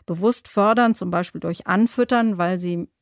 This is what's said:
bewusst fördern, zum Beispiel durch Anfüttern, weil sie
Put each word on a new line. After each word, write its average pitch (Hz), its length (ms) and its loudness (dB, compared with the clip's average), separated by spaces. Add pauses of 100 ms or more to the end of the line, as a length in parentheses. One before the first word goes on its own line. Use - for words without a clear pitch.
bewusst 185 400 -2
fördern, 226 480 4
zum 180 160 -6
Beispiel 175 280 -4
durch 170 280 -8
Anfüttern, 226 720 2
weil 180 180 0
sie 175 300 -4 (140)